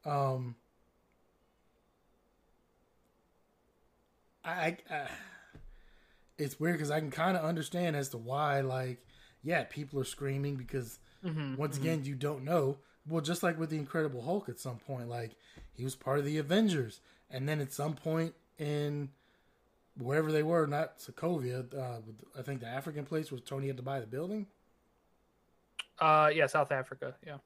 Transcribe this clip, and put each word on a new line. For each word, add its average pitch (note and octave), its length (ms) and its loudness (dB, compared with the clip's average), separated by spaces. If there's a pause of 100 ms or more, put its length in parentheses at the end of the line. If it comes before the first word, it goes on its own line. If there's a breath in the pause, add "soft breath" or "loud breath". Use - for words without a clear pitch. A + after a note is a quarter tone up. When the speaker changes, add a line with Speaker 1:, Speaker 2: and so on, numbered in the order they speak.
Speaker 1:
Um, C3 480 0 (4000)
I, E3 80 -4
I, E3+ 260 0 (140)
I, D3 160 -4 (1300 loud breath)
it's C#3 220 -4
weird E3 180 4
'cause D3 140 0
I D3+ 80 2
can D#3 100 -2
kinda F3 340 2
understand E3 520 0
as C#3 140 0
to A#2+ 100 -6
why, C#3 420 2
like, B2+ 420 -2 (380 soft breath)
yeah, D3+ 220 2
people C#3 360 -6
are C3 40 2
screaming C#3 540 -2
because B2 420 -6 (260 soft breath)
Speaker 2:
Mm-hmm, D3+ 300 -4
Speaker 1:
once C#3 200 -2
Speaker 2:
mm-hmm. C#3 100 -2
Speaker 1:
again, D#3+ 200 2
you C#3 100 -4
don't C#3 280 -2
know. C#3+ 340 2 (300 soft breath)
Well, D#3+ 140 0
just E3+ 200 0
like E3+ 160 2
with D#3+ 140 -2
the D#3 60 0
Incredible D3 440 0
Hulk F#3 260 -2
at A#2+ 120 -10
some B2 180 -8
point, B2 320 -8
like, A#2 220 -6 (420 soft breath)
he A#2+ 100 -8
was C3 120 -2
part C3+ 240 2
of C#3+ 60 2
the D3+ 120 0
Avengers. D#3 640 4 (300 soft breath)
And C3+ 180 -2
then D3+ 100 2
at C#3 140 -4
some D3+ 220 -2
point E3 400 0 (240)
in D3 500 0 (880)
wherever D3 340 2
they D3+ 120 4
were, D#3+ 240 4
not D3 320 -2
Sokovia, B2+ 760 -2
uh, B2 280 -6 (360)
I C3 60 -8
think C3 180 -4
the A#2 60 -8
African C3+ 380 -6
place D#3 260 -2
where B2+ 80 -6
Tony C3+ 280 -4
had C3 100 -4
to B2 60 -10
buy C#3 160 -2
the A2 80 -8
building. F3+ 380 -4 (1500)
Speaker 2:
Uh, D#3 340 8
yeah, D#3 120 6
South C#3+ 260 2
Africa, C3 440 -4 (100)
yeah. D3+ 200 -10